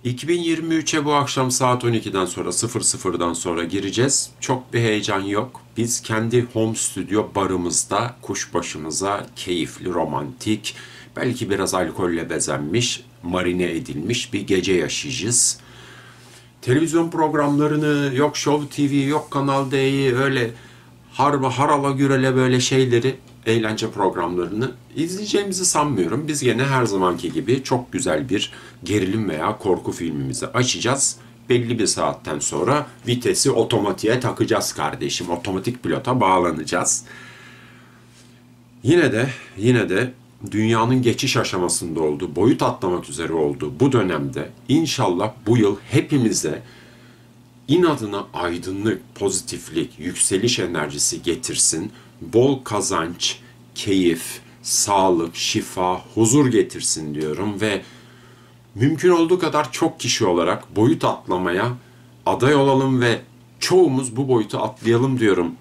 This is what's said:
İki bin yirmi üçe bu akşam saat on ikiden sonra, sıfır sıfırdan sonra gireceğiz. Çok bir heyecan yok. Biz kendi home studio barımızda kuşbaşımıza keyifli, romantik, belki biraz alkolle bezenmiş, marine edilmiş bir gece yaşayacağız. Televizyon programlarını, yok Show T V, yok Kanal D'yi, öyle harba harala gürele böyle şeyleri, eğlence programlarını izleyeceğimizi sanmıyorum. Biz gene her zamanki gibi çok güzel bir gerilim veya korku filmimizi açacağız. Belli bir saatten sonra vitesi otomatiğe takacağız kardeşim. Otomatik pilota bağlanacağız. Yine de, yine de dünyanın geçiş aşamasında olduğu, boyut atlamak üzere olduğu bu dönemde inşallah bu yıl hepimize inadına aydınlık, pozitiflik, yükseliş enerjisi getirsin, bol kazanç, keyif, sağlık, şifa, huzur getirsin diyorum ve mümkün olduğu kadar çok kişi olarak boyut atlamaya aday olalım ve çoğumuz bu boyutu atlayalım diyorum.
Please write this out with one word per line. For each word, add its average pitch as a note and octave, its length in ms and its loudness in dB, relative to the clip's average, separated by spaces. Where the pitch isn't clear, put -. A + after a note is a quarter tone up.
İki B2 240 -4
bin F3 120 2
yirmi E3 340 0
üçe D#3 300 0
bu D3 100 2
akşam C3 360 2
saat B2 340 2
on A#2+ 80 2
ikiden G2+ 320 0
sonra, F2+ 280 -4
sıfır A2 280 -2
sıfırdan F2 520 -2
sonra E2+ 320 -4
gireceğiz. G2 680 0
Çok - 320 -4
bir A#2+ 80 0
heyecan G#2+ 400 0
yok. G2+ 400 -4
Biz A2+ 260 -2
kendi A#2 400 0
home A2 320 -2
studio G2 600 -2
barımızda F#2+ 880 -2
kuşbaşımıza F2+ 1040 -6
keyifli, F2 560 -4
romantik, D#2 840 -4
belki A2 340 -4
biraz G2 240 0
alkolle E2 560 -2
bezenmiş, D#2 720 -2
marine F2+ 480 0
edilmiş E2 640 -4
bir - 80 -2
gece F#2 320 0
yaşayacağız. D#2+ 880 0
Televizyon E3 480 2
programlarını, D3 1040 2
yok D3 220 2
Show D3 320 0
T C#3+ 220 -2
V, C#3+ 60 0
yok C#3+ 340 0
Kanal C#3 400 0
D'yi, C3+ 440 2
öyle C3 360 0
harba C3 460 2
harala C#3+ 320 2
gürele C3+ 440 2
böyle B2+ 260 4
şeyleri, B2+ 560 2
eğlence A2 440 0
programlarını F#2 840 -2
izleyeceğimizi F#3+ 680 -2
sanmıyorum. C#3+ 640 0
Biz D3 140 -2
gene A#2+ 220 2
her C3 200 2
zamanki F2+ 480 0
gibi A2+ 300 0
çok - 300 -2
güzel D#2+ 360 -2
bir - 240 -2
gerilim G2+ 440 0
veya E2+ 300 -2
korku F2+ 340 -2
filmimizi C#2+ 540 -6
açacağız. B2 680 -2
Belli A#2+ 300 2
bir G2 80 2
saatten D2+ 520 -2
sonra A2+ 480 0
vitesi B2 440 0
otomatiğe A2 720 0
takacağız A2 520 -2
kardeşim. D2+ 580 -4
Otomatik F#2 520 -4
pilota - 380 -2
bağlanacağız. F2 840 0
Yine D3 300 4
de, B2 180 0
yine A2 300 4
de A#2 240 0
dünyanın A2+ 520 2
geçiş A#2 340 0
aşamasında F2 640 -2
olduğu, D2+ 360 -2
boyut A#2+ 260 4
atlamak F#2 480 -2
üzere D2+ 220 -6
olduğu C#2+ 480 -2
bu C3 120 6
dönemde D#2 580 -2
inşallah A2 640 2
bu A#2 100 4
yıl G2+ 200 4
hepimize A2+ 720 0
inadına C3 680 2
aydınlık, F2+ 800 -4
pozitiflik, E2+ 840 -4
yükseliş F#2+ 600 0
enerjisi D#2+ 640 -4
getirsin, E2 720 -2
bol B2+ 440 2
kazanç, F2 760 -4
keyif, F#2 640 0
sağlık, F#2 760 2
şifa, F#2 680 -2
huzur B2 320 6
getirsin E2 680 0
diyorum E2+ 460 -4
ve G2+ 220 -2
mümkün D3+ 360 4
olduğu E3+ 280 4
kadar D3+ 340 0
çok - 280 0
kişi A#2 260 0
olarak F2 500 0
boyut C3+ 280 4
atlamaya F#2 680 0
aday B2 280 4
olalım C3+ 460 4
ve A#2 200 2
çoğumuz C3 560 4
bu C3+ 120 -2
boyutu A2+ 300 2
atlayalım A#2 640 0
diyorum. F2 400 4